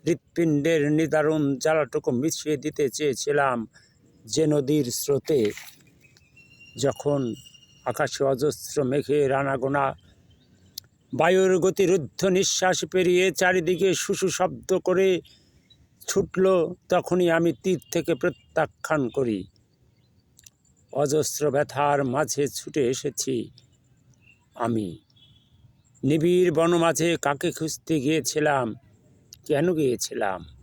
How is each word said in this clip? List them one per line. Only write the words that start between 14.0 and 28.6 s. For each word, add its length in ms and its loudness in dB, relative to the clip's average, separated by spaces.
শব্দ 480 -2
করে 440 2
ছুটল, 640 0
তখনই 420 2
আমি 220 2
তীর 260 -2
থেকে 240 -2
প্রত্যাখ্যান 960 -4
করি। 340 -2
অজস্র 600 -2
ব্যথার 520 0
মাঝে 440 -2
ছুটে 420 -4
এসেছি 600 -6
আমি। 420 -2
নিবিড় 480 2
বনমাঝে 680 2
কাকে 300 0
খুঁজতে 480 -4
গিয়েছিলাম, 760 0